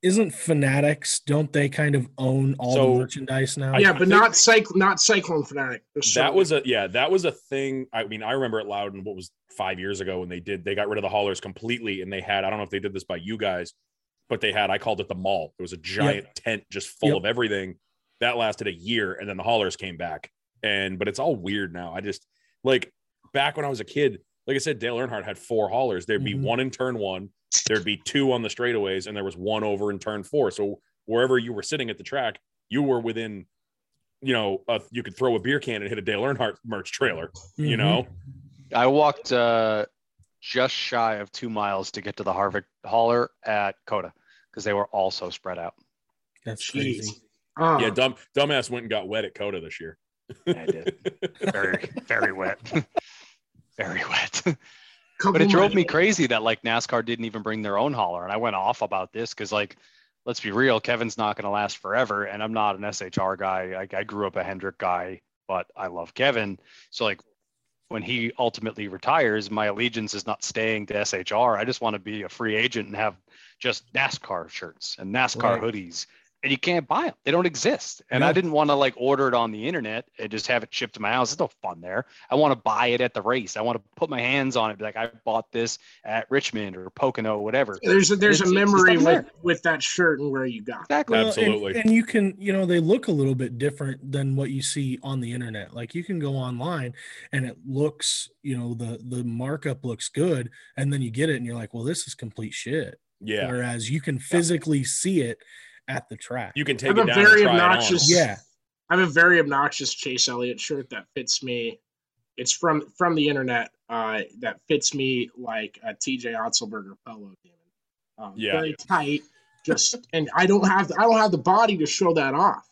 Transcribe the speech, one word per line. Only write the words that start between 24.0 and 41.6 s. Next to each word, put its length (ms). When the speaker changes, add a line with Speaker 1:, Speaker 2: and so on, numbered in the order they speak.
Speaker 2:
like 80
I 40
said, 200
Dale 180
Earnhardt 280
had 140
four 300
haulers. 380
There'd 180
be 100
Speaker 1:
Mm-hmm. 100
Speaker 2:
one 160
in 100
turn 280
one, 320
there'd 180
be 120
two 360
on 100
the 60
straightaways, 580
and 100
there 80
was 120
one 280
over 260
in 80
turn 240
four. 280
So 300
wherever 320
you 140
were 100
sitting 280
at 80
the 60
track, 340
you 140
were 180
within, 460
you 100
know, 360
a, 120
you 120
could 140
throw 180
a 60
beer 200
can 220
and 60
hit 100
a 40
Dale 200
Earnhardt 420
merch 280
trailer, 380
you 200
Speaker 1:
Mm-hmm. 40
Speaker 2:
know? 260
Speaker 4:
I 120
walked, 460
uh, 540
just 340
shy 420
of 160
two 180
miles 420